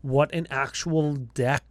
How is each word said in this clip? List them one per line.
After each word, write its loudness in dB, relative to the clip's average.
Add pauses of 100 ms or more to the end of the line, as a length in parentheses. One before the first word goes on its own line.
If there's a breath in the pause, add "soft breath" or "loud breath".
what 2
an -4
actual 0
deck -2